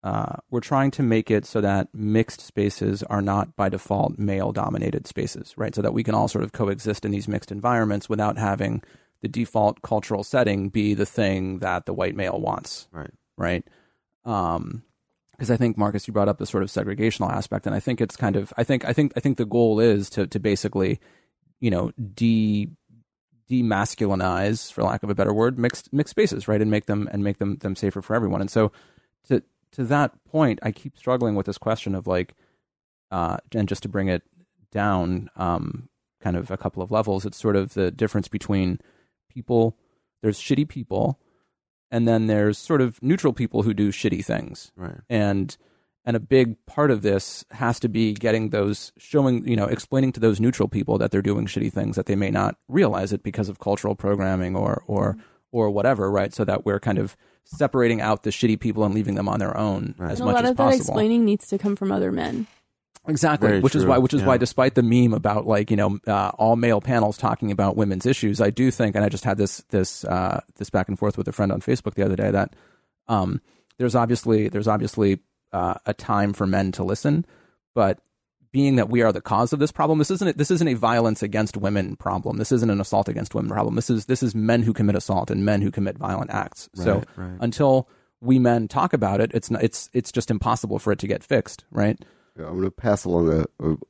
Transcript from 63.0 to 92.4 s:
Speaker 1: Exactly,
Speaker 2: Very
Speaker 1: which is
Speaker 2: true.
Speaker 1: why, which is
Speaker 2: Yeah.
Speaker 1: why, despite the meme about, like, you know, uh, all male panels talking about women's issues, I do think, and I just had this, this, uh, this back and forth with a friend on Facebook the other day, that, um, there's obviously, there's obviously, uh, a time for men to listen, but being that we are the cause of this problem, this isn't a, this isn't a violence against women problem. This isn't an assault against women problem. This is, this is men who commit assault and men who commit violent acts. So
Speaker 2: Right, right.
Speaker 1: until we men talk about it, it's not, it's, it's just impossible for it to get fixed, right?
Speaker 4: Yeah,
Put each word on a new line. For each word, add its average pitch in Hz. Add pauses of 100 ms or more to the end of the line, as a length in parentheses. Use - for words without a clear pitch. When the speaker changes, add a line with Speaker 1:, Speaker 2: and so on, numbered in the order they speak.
Speaker 1:
Exactly, 151
Speaker 2:
Very 104
Speaker 1:
which 135
is -
Speaker 2:
true. 92
Speaker 1:
why, 123
which 127
is 135
Speaker 2:
Yeah. 131
Speaker 1:
why, 127
despite 127
the 123
meme 120
about, 107
like, 107
you 107
know, 101
uh, 98
all 110
male 117
panels 110
talking 110
about 98
women's 101
issues, 110
I 104
do 127
think, 110
and 104
I 104
just 147
had 101
this, -
this, -
uh, 92 (160)
this 101
back 92
and 95
forth 104
with 98
a 110
friend 98
on 98
Facebook 120
the 98
other 95
day, 101
that, 98 (520)
um, 95 (380)
there's 123
obviously, 113
there's 104
obviously, 101 (320)
uh, 90 (120)
a 107
time 101
for 101
men 95
to 95
listen, 147 (480)
but 98 (520)
being 135
that 107
we 120
are 110
the 92
cause 117
of 147
this 151
problem, 156
this 151
isn't 190
a, 156
this 147
isn't 170
a 131
violence 113
against 107
women 101
problem. 95
This -
isn't 117
an 101
assault 104
against 107
women 107
problem. 107
This 117
is, 113
this 127
is 117
men 113
who 110
commit 101
assault 95
and 98
men 104
who 98
commit 98
violent 95
acts. -
So 95
Speaker 2:
Right, 92 (100)
right. 90
Speaker 1:
until 131 (340)
we 131
men 117
talk 160
about 107
it, 113
it's -
not, 117
it's, -
it's 123
just -
impossible 107
for 104
it -
to 98
get -
fixed, -
right? 104 (360)
Speaker 4:
Yeah, 78